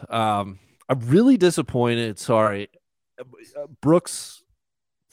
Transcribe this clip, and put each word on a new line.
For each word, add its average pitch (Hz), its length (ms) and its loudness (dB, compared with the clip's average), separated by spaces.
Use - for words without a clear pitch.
Um, 104 500 -4
I'm 135 120 -2
really 208 360 4
disappointed. 120 840 0
Sorry. 107 500 0
Uh, 127 480 -18
Brooks - 640 -2